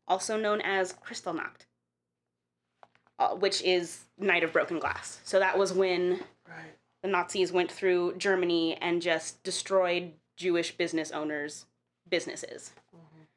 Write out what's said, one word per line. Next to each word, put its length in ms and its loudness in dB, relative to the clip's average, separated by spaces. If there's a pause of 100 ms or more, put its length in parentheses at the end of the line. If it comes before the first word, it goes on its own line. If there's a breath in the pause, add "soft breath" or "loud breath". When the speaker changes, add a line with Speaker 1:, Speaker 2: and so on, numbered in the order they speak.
Speaker 1:
also 300 0
known 240 0
as 320 0
Kristallnacht, 720 -8 (1500)
uh, 160 4
which 280 0
is 420 0 (140)
Night 240 2
of 100 0
Broken 260 0
Glass. 440 -6
So 160 2
that 180 2
was 160 2
when 500 2 (240)
Speaker 2:
Right. 280 -18 (260)
Speaker 1:
the 80 -4
Nazis 420 0
went 200 0
through 460 2
Germany 600 2
and 240 0
just 420 -2
destroyed 720 0 (220)
Jewish 420 0
business 340 -2
owners' 540 -6 (420)
businesses. 640 -4 (240)
Speaker 2:
Mm-hmm. 280 -20 (140 soft breath)